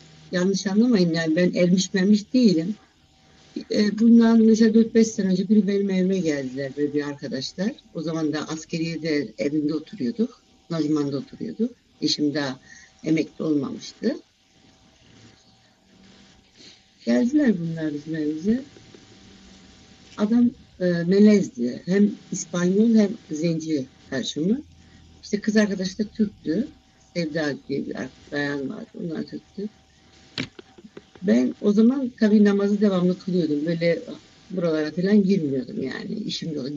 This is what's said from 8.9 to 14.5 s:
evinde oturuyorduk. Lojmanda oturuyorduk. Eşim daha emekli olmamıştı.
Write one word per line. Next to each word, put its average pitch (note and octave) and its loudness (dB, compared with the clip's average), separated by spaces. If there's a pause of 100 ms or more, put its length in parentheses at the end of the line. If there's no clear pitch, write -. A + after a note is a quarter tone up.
evinde D3 -2
oturuyorduk. - -6 (300)
Lojmanda D3 -2
oturuyorduk. - -6 (280)
Eşim D3 -2
daha C#3+ -6 (440)
emekli D#3 -2
olmamıştı. D#3 -4 (3000)